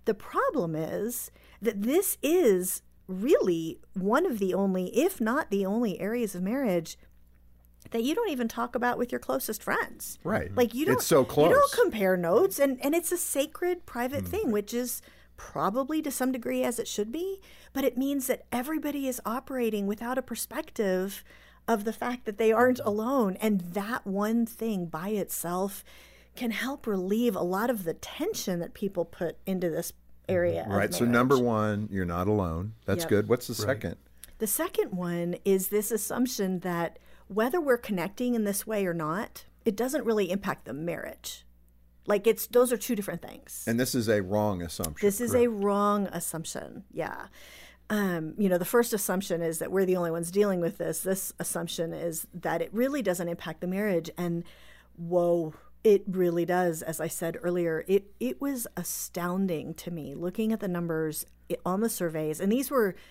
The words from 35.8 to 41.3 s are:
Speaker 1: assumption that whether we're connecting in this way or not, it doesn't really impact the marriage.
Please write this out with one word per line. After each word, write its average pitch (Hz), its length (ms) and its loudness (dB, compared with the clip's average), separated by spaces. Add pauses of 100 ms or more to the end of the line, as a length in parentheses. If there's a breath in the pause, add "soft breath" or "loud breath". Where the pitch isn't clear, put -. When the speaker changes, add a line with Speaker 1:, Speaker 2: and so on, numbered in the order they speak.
Speaker 1:
assumption 208 680 -2
that 170 360 -2 (300 soft breath)
whether 233 320 0
we're 277 180 4
connecting 220 580 -2
in 220 80 2
this 202 240 -2
way 208 180 -2
or 175 80 0
not, 165 520 -4 (200)
it 208 100 2
doesn't 262 300 -2
really 208 260 2
impact 196 340 -4
the 110 80 -8
marriage. - 720 -8 (600)